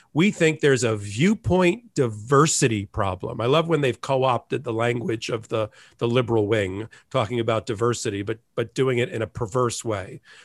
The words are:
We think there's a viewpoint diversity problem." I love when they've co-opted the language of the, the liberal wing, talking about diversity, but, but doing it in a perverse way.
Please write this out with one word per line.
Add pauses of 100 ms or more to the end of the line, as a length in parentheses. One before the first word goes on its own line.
(140)
We
think
there's
a
viewpoint
diversity
problem."
I
love
when
they've
co-opted
the
language
of
the, (280)
the
liberal
wing, (200)
talking
about
diversity,
but, (180)
but
doing
it
in
a
perverse
way. (240)